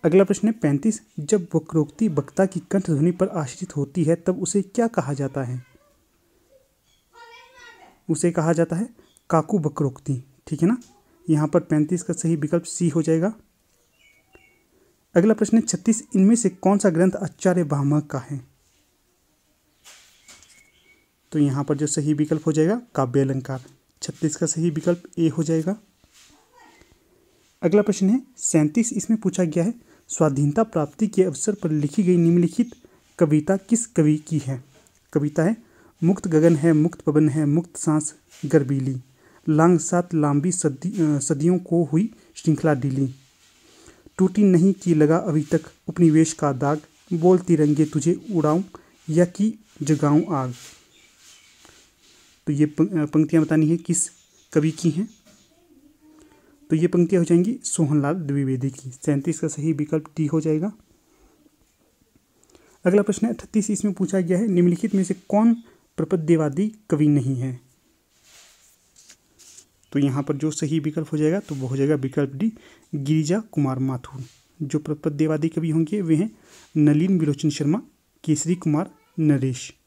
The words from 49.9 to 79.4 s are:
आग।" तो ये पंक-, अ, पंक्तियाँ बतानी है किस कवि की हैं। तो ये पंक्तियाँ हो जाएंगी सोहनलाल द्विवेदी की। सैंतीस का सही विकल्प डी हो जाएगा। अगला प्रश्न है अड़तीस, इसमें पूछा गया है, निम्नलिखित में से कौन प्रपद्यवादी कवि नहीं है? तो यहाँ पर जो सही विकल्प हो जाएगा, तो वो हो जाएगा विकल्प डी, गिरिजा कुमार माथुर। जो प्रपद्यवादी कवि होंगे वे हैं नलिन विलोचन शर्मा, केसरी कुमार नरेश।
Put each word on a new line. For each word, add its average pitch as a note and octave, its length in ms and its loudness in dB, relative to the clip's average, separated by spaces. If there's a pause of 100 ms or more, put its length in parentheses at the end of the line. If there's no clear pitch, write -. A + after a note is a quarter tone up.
आग।" C3 260 -4 (1900)
तो D#3+ 60 -2
ये D3 140 2
पंक-, D#3+ 300 -2
अ, D3+ 80 0
पंक्तियाँ D#3 400 0
बतानी D#3 260 2
है E3+ 60 0
किस - 320 -4 (440)
कवि D#3+ 180 0
की D#3+ 200 -2
हैं। F#3 240 -6 (1600)
तो D#3+ 60 2
ये D#3+ 100 2
पंक्तियाँ F3 340 2
हो E3+ 40 2
जाएंगी F3+ 400 2
सोहनलाल D3 500 0
द्विवेदी C#3 560 -2
की। C3 200 -16
सैंतीस D3 480 -2
का D#3+ 100 -4
सही D#3 240 -4
विकल्प D3+ 320 -4 (120)
डी D#3 100 -2
हो D#3+ 140 0
जाएगा। D#3 320 -2 (2000)
अगला G3+ 180 4
प्रश्न G#3 240 -2
है A#3 60 -2
अड़तीस, - 380 -4
इसमें G3+ 240 -2
पूछा F#3+ 260 -2
गया F3+ 180 0
है, A3+ 100 0
निम्नलिखित F3 460 2
में F#3+ 100 2
से F#3 100 -4
कौन A3 400 2 (420)
प्रपद्यवादी D#3+ 800 0 (140)
कवि D3+ 180 2
नहीं C3+ 280 2
है? B2+ 240 -6 (2250)
तो C#3 60 -2
यहाँ C#3 240 0
पर C#3+ 140 -4
जो D3+ 140 -4
सही D#3 300 -4
विकल्प D3+ 320 -6
हो D#3 60 -4
जाएगा, D#3 220 0
तो D#3+ 140 -12
वो C3 120 -6
हो C3 100 -4
जाएगा C#3 180 0
विकल्प C#3 380 -4
डी, G3 200 -2 (420)
गिरिजा D#3 460 0
कुमार C#3 380 -4
माथुर। C3 460 -8 (380)
जो D3 160 -4
प्रपद्यवादी D3+ 720 -2
कवि E3 220 -4
होंगे D#3+ 300 -2
वे D#3+ 160 2
हैं G#3+ 220 -2 (380)
नलिन D3+ 420 4
विलोचन D3+ 320 0
शर्मा, D3+ 320 -2 (420)
केसरी E3 300 0
कुमार E3+ 360 -2 (280)
नरेश। C3+ 560 0 (120)